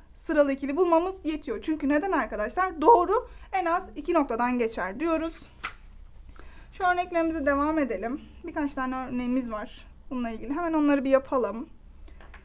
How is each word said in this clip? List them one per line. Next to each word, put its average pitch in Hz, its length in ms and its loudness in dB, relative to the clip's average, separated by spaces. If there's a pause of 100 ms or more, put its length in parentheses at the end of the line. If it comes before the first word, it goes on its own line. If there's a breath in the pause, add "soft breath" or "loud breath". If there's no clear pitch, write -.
(160)
sıralı 294 360 4
ikili 277 260 -2
bulmamız 349 480 2
yetiyor. 294 360 -4
Çünkü 302 280 -2
neden 302 220 2
arkadaşlar? 269 680 -2
Doğru 359 480 6 (220 loud breath)
en 370 140 0
az 349 180 0 (120)
iki 302 180 -4
noktadan 247 460 2
geçer 226 400 -2
diyoruz. 320 360 0 (1400 loud breath)
Şu 392 100 -4
örneklerimize 339 640 0
devam 285 340 2
edelim. 233 420 -2 (220 loud breath)
Birkaç 320 300 -4
tane 254 220 -4
örneğimiz 247 560 -2
var - 360 -10 (220)
bununla 247 200 -4
ilgili. 226 240 -8
Hemen 330 200 0
onları 294 300 4
bir 269 60 0
yapalım. 262 600 0 (760 soft breath)